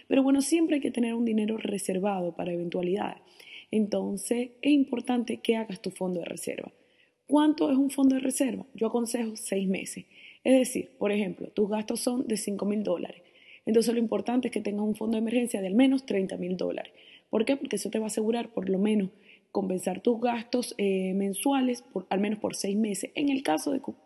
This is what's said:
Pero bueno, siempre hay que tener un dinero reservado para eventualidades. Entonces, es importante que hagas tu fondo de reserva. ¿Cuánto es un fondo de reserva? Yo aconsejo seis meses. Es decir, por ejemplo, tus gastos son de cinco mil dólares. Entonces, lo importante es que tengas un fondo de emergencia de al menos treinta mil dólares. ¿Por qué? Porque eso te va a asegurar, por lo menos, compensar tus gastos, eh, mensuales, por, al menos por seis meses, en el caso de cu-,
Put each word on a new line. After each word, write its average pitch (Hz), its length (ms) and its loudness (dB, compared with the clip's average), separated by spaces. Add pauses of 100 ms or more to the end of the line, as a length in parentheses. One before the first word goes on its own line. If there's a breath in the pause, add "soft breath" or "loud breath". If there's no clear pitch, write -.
Pero 269 160 6
bueno, 277 160 6
siempre 320 360 2
hay 277 40 0
que 254 100 0
tener 233 240 0
un 240 100 0
dinero 220 320 0
reservado 190 800 -2
para 175 180 -4
eventualidades. 175 680 -2 (480 loud breath)
Entonces, 202 800 0 (120)
es 285 100 4
importante 240 640 2
que 226 180 2
hagas 220 260 -4
tu 185 100 -6
fondo 185 280 -4
de - 80 -6
reserva. - 460 -8 (560 soft breath)
¿Cuánto 302 420 4
es 269 60 4
un 277 140 2
fondo 269 260 4
de 262 60 -2
reserva? 254 520 -2
Yo 220 140 -2
aconsejo 226 480 -2
seis 196 320 -2
meses. - 380 -6 (360 loud breath)
Es 262 160 6
decir, - 400 0
por 208 140 0
ejemplo, 202 380 -4
tus 202 200 0
gastos 214 300 -4
son 247 260 -2
de 220 100 -2
cinco 202 300 -4
mil 208 160 0
dólares. - 400 -4 (440 loud breath)
Entonces, 226 260 4
lo 233 60 0
importante 240 480 0
es 226 60 -4
que 214 80 -2
tengas 208 260 -2
un 214 80 0
fondo 220 220 -2
de 220 60 0
emergencia 226 380 0
de 190 60 -4
al 185 80 -2
menos 269 320 4
treinta 190 300 -2
mil 180 200 -4
dólares. - 360 -4 (380 loud breath)
¿Por 226 140 2
qué? 277 120 2
Porque 269 180 -6
eso 202 160 -6
te 226 80 -2
va 220 60 -2
a - 20 -4
asegurar, 226 480 -2
por 190 140 -4
lo 190 100 2
menos, 208 320 2 (400 loud breath)
compensar 185 500 -2
tus 233 200 2
gastos, 240 580 -2
eh, 190 360 0
mensuales, 247 680 0
por, - 280 -8
al 196 100 2
menos 208 180 0
por 190 160 -4
seis 202 220 -4
meses, 208 400 -2
en 285 120 0
el 269 140 0
caso 302 300 0
de 269 80 -2
cu-, - 260 -10